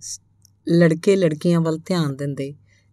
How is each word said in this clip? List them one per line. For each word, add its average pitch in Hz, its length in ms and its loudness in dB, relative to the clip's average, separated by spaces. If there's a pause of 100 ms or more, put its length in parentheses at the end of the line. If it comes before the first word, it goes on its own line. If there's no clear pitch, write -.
ਸ-, - 180 -14 (500)
ਲੜਕੇ 170 460 4
ਲੜਕੀਆਂ 170 460 0
ਵੱਲ 160 240 -2
ਧਿਆਨ 156 300 -2
ਦਿੰਦੇ। 139 400 -8 (380)